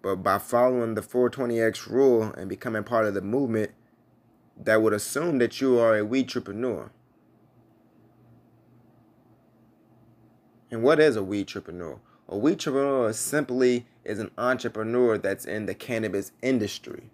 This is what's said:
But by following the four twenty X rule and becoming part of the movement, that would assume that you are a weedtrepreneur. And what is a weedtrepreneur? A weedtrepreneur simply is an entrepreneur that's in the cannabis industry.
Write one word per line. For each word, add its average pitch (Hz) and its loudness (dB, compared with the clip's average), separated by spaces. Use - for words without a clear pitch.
But 98 -2
by 95 0
following 120 2
the 107 -4
four 123 0
twenty 120 -2
X 113 0
rule 120 4
and 98 -6
becoming 107 -6
part 113 2
of 104 -2
the 98 -2
movement, 110 -2
that 110 4
would 110 4
assume 143 -2
that 117 0
you 131 4
are 113 4
a 107 -2
weedtrepreneur. 113 -4
And 113 -4
what 151 6
is 147 6
a 107 -2
weedtrepreneur? 92 -8
A - -10
weedtrepreneur 135 0
simply 127 0
is 104 -6
an 110 -8
entrepreneur 117 0
that's 98 -4
in 104 -6
the 92 -4
cannabis 107 -4
industry. - -4